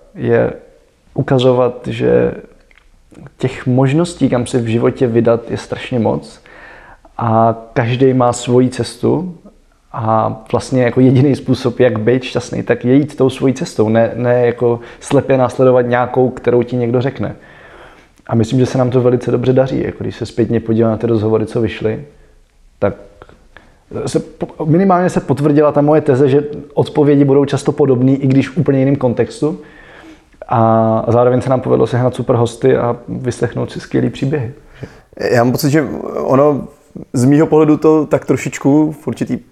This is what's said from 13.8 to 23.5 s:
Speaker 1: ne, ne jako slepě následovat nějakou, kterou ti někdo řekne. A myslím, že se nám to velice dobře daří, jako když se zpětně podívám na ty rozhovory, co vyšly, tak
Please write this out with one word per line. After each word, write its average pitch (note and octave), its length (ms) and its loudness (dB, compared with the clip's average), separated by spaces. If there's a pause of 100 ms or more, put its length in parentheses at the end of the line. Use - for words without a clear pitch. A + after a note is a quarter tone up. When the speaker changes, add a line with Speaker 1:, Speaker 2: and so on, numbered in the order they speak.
Speaker 1:
ne, A2+ 260 2
ne B2 320 0
jako A#2+ 340 0 (200)
slepě C3 380 0
následovat B2+ 440 2
nějakou, A#2+ 480 0
kterou A#2+ 320 0
ti B2 140 -6
někdo A#2+ 240 0
řekne. A2+ 360 -6 (880)
A - 80 -4
myslím, A#2 240 0
že B2 80 2
se - 120 -4
nám B2+ 120 0
to B2+ 100 2
velice A#2+ 300 0
dobře B2 220 0
daří, C3 300 0
jako F#2 220 -6
když G#2+ 120 -8
se G#2 100 -8
zpětně A2+ 340 -2
podívám A2+ 300 0
na G#2+ 60 -2
ty A#2 100 -4
rozhovory, A2 400 0
co B2 140 -4
vyšly, A2+ 440 -4 (760)
tak G2+ 160 -2 (1120)